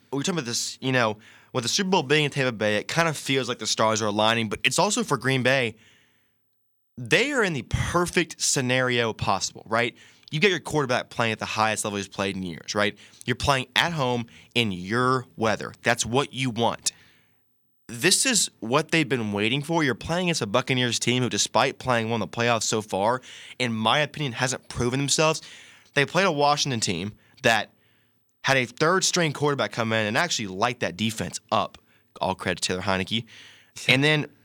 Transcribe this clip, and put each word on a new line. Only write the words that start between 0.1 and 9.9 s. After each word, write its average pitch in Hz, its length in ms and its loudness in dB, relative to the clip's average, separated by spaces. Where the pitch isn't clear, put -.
we're 139 120 -4
talking 185 160 -2
about 135 60 -4
this, - 360 -6
you 131 100 -2
know, 113 260 2
with 127 100 -2
the 117 60 -4
Super 185 200 0
Bowl 185 140 4
being 147 220 2
in 143 60 -2
Tampa 131 200 0
Bay, 107 260 0
it - 120 -4
kind 165 180 2
of 151 80 -2
feels 135 320 -2
like 120 120 -6
the 110 80 -8
stars 110 340 2
are 110 60 0
aligning, 107 420 2
but - 160 -6
it's 127 140 0
also 208 260 0
for 147 100 -2
Green 131 260 0
Bay. 127 340 0
They 170 340 2
are 262 120 2
in 185 100 0
the 123 160 -4
perfect 170 720 -2
scenario 123 720 0
possible, - 540 -4
right? 117 280 0